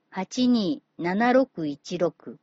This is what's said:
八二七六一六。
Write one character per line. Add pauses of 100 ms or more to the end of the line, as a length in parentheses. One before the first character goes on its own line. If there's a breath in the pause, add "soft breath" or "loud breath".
八
二 (160)
七
六
一
六。